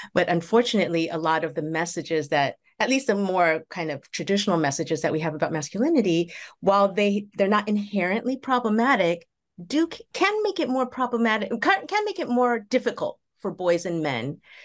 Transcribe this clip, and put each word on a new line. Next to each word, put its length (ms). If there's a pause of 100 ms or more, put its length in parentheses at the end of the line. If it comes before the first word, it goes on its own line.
(140)
But 160
unfortunately, 800
a 80
lot 260
of 120
the 60
messages 680
that, 260 (240)
at 100
least 180
the 80
more 540
kind 220
of 200
traditional 460
messages 440
that 100
we 100
have 140
about 180
masculinity, 800 (260)
while 320
they, 440
they're 120
not 220
inherently 680
problematic, 920 (380)
do, 220 (260)
can 200 (100)
make 160
it 100
more 160
problematic, 640 (120)
can, 260
can 180
make 140
it 100
more 300
difficult 600 (220)
for 100
boys 340
and 180
men 340 (280)